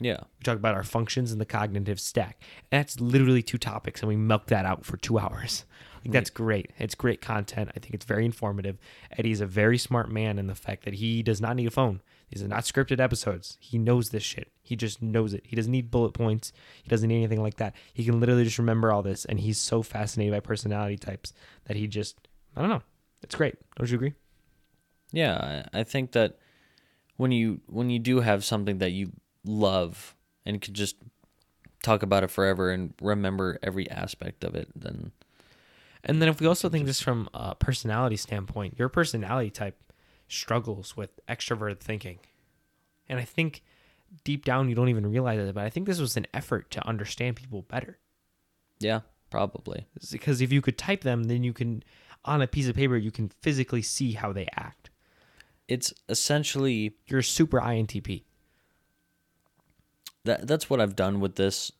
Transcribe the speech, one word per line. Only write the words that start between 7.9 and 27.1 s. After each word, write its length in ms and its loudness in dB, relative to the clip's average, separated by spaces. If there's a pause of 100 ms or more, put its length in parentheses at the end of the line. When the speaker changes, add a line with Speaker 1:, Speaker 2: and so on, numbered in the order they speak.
Speaker 2:
it's 120 -8
very 200 2
informative. 520 -2 (400)
Eddie 140 2
is 100 0
a 40 0
very 320 6
smart 320 0
man 300 -2
in 80 -2
the 80 -4
fact 300 -8
that 100 -6
he 260 0
does 200 2
not 160 0
need 100 0
a 40 -2
phone. 300 2 (280)
These 140 -8
are 40 -4
not 160 -2
scripted 380 2
episodes. 580 -2
He 180 -4
knows 340 4
this 120 -4
shit. 260 -8 (120)
He 160 -6
just 240 -4
knows 320 0
it. 120 -8
He 120 -6
doesn't 140 0
need 200 0
bullet 220 2
points. 400 0 (300)
He 60 -16
doesn't 200 4
need 80 4
anything 240 2
like 160 -2
that. 180 -4 (180)
He 120 -4
can 160 4
literally 240 6
just 140 -2
remember 340 4
all 80 4
this, 240 -4
and 160 -2
he's 160 0
so 260 0
fascinated 500 -2
by 60 0
personality 580 -2
types 360 -10 (320)
that 100 -4
he 120 -2
just, 280 -6 (400)
I 60 -4
don't 80 2
know. 140 -2 (380)
It's 140 -14
great. 200 0 (220)
Don't 120 -2
you 60 2
agree? 180 -2 (960)
Speaker 1:
Yeah, 600 0
I, 60 -2
I 40 0
think 300 -4
that 240 4 (800)